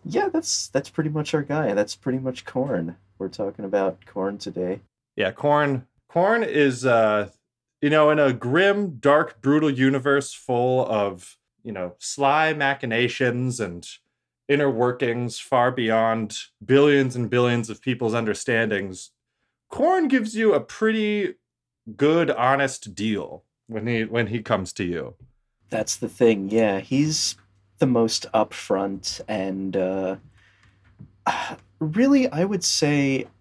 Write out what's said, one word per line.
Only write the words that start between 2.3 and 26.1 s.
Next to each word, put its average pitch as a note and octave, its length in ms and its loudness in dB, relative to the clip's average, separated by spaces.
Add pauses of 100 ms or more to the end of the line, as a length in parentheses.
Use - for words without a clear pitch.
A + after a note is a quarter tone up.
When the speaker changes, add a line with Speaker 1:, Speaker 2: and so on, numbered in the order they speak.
Speaker 1:
Korn. F#2 500 -4 (220)
We're F#2+ 100 -6
talking G2 380 -8
about F#2+ 400 -2
Korn G2 320 -6
today. F#2 420 -6 (360)
Speaker 2:
Yeah, G2 160 -2
Korn. C#3+ 540 0 (220)
Korn G#3+ 340 2
is, C3+ 440 0
uh, G#2+ 420 4 (540)
you C#3+ 80 2
know, D3+ 180 6
in D3+ 100 4
a C#3 140 4
grim, F3 680 0
dark, D3+ 420 2
brutal D3+ 260 4
universe C#3 640 2
full B2+ 580 0
of, G2+ 460 -2 (260)
you A#2 100 -12
know, F2+ 260 -8
sly D3+ 560 0
machinations B2 1040 -2
and F2 260 -8 (640)
inner C#3+ 220 2
workings A#2+ 680 -2
far B2 320 2
beyond A2+ 680 0 (260)
billions C3+ 500 4
and A#2+ 140 -4
billions A#2+ 400 2
of G#2+ 140 -12
people's A#2+ 320 -2
understandings, G#2+ 960 -2 (580)
Korn E4+ 400 2
gives A3+ 260 0
you G#3+ 200 4
a C#3+ 60 2
pretty G#3+ 720 -2 (640)
good, D#3 320 4
honest C3 640 0
deal G2+ 500 -4 (220)
when A2+ 200 -8
he, A2+ 200 0
when A2+ 220 0
he A2+ 120 -4
comes G2 340 -2
to G2 100 -4
you. D#2+ 320 -6 (520)
Speaker 1:
That's - 280 -4
the A#2 120 -8
thing, G#2+ 400 2